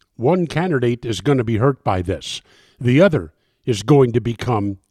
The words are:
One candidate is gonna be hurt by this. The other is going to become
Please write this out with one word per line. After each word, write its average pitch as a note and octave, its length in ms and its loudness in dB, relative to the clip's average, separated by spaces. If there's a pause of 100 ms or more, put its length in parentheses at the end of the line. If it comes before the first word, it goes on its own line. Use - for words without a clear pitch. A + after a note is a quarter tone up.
(160)
One D#3+ 320 0
candidate C3 560 -2
is G#2+ 160 -6
gonna B2+ 240 0
be A2 140 0
hurt C3 260 0
by F#2+ 180 0
this. - 400 -8 (380)
The B2 200 2
other D3+ 320 2 (320)
is G2+ 200 -2
going C3+ 260 6
to A#2 100 -2
become G#2 580 -4 (120)